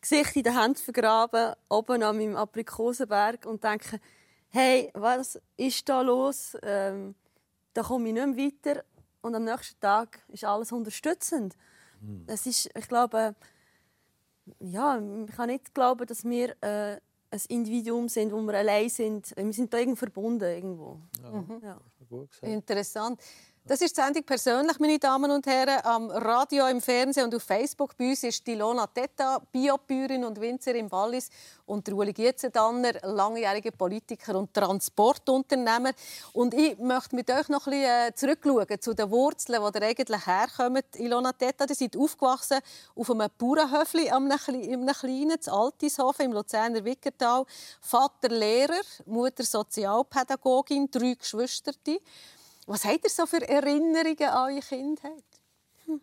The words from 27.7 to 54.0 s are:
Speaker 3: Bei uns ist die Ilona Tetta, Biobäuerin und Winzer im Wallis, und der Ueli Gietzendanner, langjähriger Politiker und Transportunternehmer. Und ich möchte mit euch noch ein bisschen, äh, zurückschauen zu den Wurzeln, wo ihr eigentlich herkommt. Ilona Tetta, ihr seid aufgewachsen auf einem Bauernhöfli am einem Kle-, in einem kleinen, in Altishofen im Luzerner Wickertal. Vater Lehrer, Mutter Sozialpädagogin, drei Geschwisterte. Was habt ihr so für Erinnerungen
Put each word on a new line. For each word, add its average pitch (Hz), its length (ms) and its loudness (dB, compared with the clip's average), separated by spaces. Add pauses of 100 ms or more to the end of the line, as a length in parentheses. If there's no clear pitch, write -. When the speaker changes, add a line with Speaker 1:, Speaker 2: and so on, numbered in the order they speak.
Speaker 3:
Bei 254 140 0
uns 269 120 -2
ist 233 240 -4
die 233 60 -4
Ilona 214 340 0
Tetta, 262 520 -2 (120)
Biobäuerin 262 720 0
und 214 160 -6
Winzer 240 360 -4
im 214 140 -4
Wallis, 220 400 -2 (360)
und 202 200 -4
der 196 100 -4
Ueli 202 180 0
Gietzendanner, 240 800 2 (100)
langjähriger 208 680 0
Politiker 196 680 -4
und 202 140 -6
Transportunternehmer. 240 1400 2 (400)
Und 240 220 0
ich 277 240 4
möchte 254 400 -2
mit 247 120 -4
euch 262 200 2
noch 277 180 0
ein 269 40 -2
bisschen, 240 360 4
äh, 226 80 -4
zurückschauen 254 640 2
zu 226 140 -4
den 202 180 0
Wurzeln, 247 500 2
wo 208 60 0
ihr 208 140 -2
eigentlich 220 440 0
herkommt. 247 600 2 (100)
Ilona 240 380 0
Tetta, 269 340 0
ihr 277 80 -2
seid 247 220 -4
aufgewachsen 269 600 2 (360)
auf 240 160 -4
einem 220 160 2 (100)
Bauernhöfli 294 720 2
am 269 220 2
einem 285 60 4
Kle-, 254 240 -4
in 247 220 -4
einem 269 120 0
kleinen, 269 360 -2
in - 200 -4
Altishofen 269 760 0
im 240 40 -2
Luzerner 220 540 -2
Wickertal. 254 580 0 (380)
Vater 254 480 2
Lehrer, 233 500 2 (260)
Mutter 240 380 -2
Sozialpädagogin, 262 1500 0
drei 247 260 0
Geschwisterte. 285 840 -6 (720)
Was 202 140 -4
habt 254 220 0
ihr 427 40 2
so 339 160 0
für 330 220 0
Erinnerungen 302 800 2